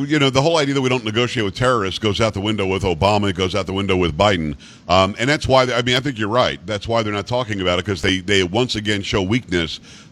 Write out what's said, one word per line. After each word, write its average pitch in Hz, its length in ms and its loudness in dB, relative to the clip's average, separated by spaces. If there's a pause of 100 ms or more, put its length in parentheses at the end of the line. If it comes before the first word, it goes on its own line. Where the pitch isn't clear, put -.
you 151 140 0
know, 139 100 4
the 131 120 4
whole 165 160 2
idea 139 160 0
that 139 80 0
we 127 80 0
don't 127 140 0
negotiate 113 400 0
with 98 120 -4
terrorists 120 420 0
goes 107 220 0
out 110 140 0
the 98 60 -4
window 101 260 -2
with 95 180 0
Obama, 98 460 2
it 85 60 -4
goes 92 200 -2
out 95 100 -2
the 95 60 -6
window 95 240 0
with 85 200 0
Biden. 85 380 2 (340)
Um, 92 300 2
and 117 100 0
that's 147 200 -2
why, 131 160 6
I 123 180 0
mean, 123 140 0
I 131 40 0
think 123 200 -6
you're 104 80 -2
right. 98 380 0
That's 101 200 -6
why 113 160 0
they're 104 100 -4
not 101 140 -4
talking 120 340 -4
about 90 200 0
it, 80 60 -6
'cause 92 160 -4
they, 92 180 0
they 95 240 2
once 110 320 -2
again 104 260 -2
show 104 200 -2
weakness 90 580 -2 (320)